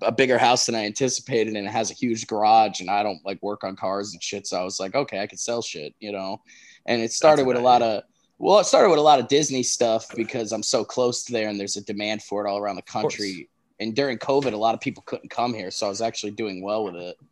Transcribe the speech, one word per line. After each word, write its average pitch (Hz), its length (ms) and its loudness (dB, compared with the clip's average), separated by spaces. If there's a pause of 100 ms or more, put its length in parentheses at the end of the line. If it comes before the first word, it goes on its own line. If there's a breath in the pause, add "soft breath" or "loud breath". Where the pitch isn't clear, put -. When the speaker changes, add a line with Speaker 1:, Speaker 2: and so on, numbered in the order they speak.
Speaker 1:
a 113 100 2
bigger 127 240 4
house 120 300 4
than 120 80 -2
I 110 100 -2
anticipated, 110 720 -2
and 101 100 -6
it 104 40 -6
has 113 200 -2
a 113 40 -10
huge 113 320 -2
garage, 107 540 4
and 92 100 -6
I 104 120 0
don't, 101 220 -6
like, 95 180 -8
work 101 220 -6
on 98 100 -6
cars 98 380 -4
and 82 100 -18
shit. - 240 -8
So 90 140 -4
I 92 40 -2
was 95 140 -6
like, 95 160 -6
"Okay, 123 260 -4
I 104 60 -4
could - 140 -12
sell 117 220 -4
shit," 76 360 -12
you 107 140 -12
know? 95 300 -8 (420 soft breath)
And 117 160 0
it 117 120 -2
started 156 280 6
Speaker 2:
That's 135 40 4
a 127 40 2
Speaker 1:
with 123 80 2
a 123 40 -2
Speaker 2:
good 120 40 2
Speaker 1:
lot 123 180 6
Speaker 2:
idea. 113 160 0
Speaker 1:
of, - 60 -10 (340)
well, 180 220 6
it 180 40 4
started 247 260 6
with 156 80 6
a 147 40 4
lot 151 160 8
of 117 100 -2
Disney 139 340 2
stuff 113 520 0
because 113 380 -4
I'm 107 100 -4
so 113 220 0
close 123 400 0
to 123 80 -12
there 110 160 0
and 104 100 -4
there's 98 180 -6
a 104 80 -8
demand 107 380 -6
for 104 240 -4
it - 20 -2
all 101 100 -2
around 101 180 -4
the 90 60 -10
Speaker 2:
Of - 40 -20
course. 113 300 -4
Speaker 1:
country. 95 320 -8 (320)
And 110 160 -6
during 135 220 -2
covid, 139 340 0
a 107 40 -6
lot 110 180 0
of 110 60 -8
people - 260 -8
couldn't - 220 -12
come 120 260 -4
here. 95 180 -10
So - 140 -4
I - 20 -2
was 98 120 -6
actually 113 320 -6
doing 104 300 -6
well 107 220 -2
with 90 120 -8
it. 87 200 -12 (160)